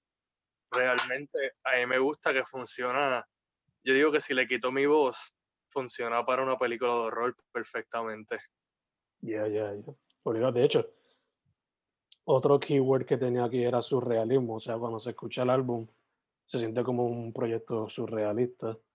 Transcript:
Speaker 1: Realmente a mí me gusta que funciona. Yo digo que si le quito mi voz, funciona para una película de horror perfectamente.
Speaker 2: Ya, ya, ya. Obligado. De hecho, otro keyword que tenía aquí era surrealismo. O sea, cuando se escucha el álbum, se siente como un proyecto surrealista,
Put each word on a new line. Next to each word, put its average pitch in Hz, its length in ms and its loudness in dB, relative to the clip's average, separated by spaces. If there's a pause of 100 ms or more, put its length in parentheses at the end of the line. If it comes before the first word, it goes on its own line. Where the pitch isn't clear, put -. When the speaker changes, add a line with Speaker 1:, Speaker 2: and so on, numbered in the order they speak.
(720)
Speaker 1:
Realmente 127 840 -2 (100)
a 131 140 0
mí 123 100 0
me 127 120 2
gusta 139 340 0
que 131 120 0
funciona. 127 840 -2 (560)
Yo 131 100 4
digo 147 180 6
que 147 100 2
si - 140 -2
le 127 120 2
quito 123 240 -2
mi 139 140 2
voz, 147 500 2 (340)
funciona 120 540 -2
para 127 200 2
una 131 140 0
película 120 360 0
de 120 60 2
horror 113 360 -2 (160)
perfectamente. 113 840 -6 (840)
Speaker 2:
Ya, 107 260 -4
ya, 104 260 -4
ya. 104 200 -14 (300)
Obligado. 123 300 0
De 120 100 2
hecho, 147 240 4 (1400)
otro 139 340 6
keyword 135 460 2
que 135 120 0
tenía 123 260 0
aquí 120 200 0
era 120 180 2
surrealismo. 120 720 0
O 113 40 -6
sea, 113 180 -6
cuando 117 220 -6
se 120 120 -10
escucha 117 320 -6
el 123 60 2
álbum, 123 380 0 (580)
se - 140 -6
siente 117 240 -2
como 123 240 0
un 117 260 -6
proyecto 113 560 -4
surrealista, 113 880 -2 (180)